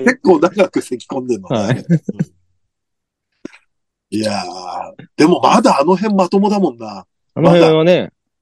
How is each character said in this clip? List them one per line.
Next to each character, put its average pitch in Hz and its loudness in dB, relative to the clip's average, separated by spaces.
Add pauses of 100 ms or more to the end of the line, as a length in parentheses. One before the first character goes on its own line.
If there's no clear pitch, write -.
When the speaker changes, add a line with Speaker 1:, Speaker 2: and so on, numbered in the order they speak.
Speaker 1:
結 247 0
構 170 4
長 185 0
く - -2
咳 - -10
込 139 -8
ん 127 -10
で 113 -2
ん 98 -12
の - -20
ね。 123 0
Speaker 2:
は 107 -2
い。 110 -2
Speaker 1:
う 156 0
ん。 - 0 (2000)
い 104 -6
や 101 -4
ー、 90 -14 (120)
で 156 6
も 175 2
ま 165 4
だ 220 0
あ - 0
の 180 0
辺 208 -2
ま 180 0
と 196 0
も 202 0
だ 208 0
も 151 0
ん 117 -18
な。 104 -16 (280)
Speaker 2:
あ 143 -4
の 170 4
辺 165 4
は 156 2
ね、 165 2 (280)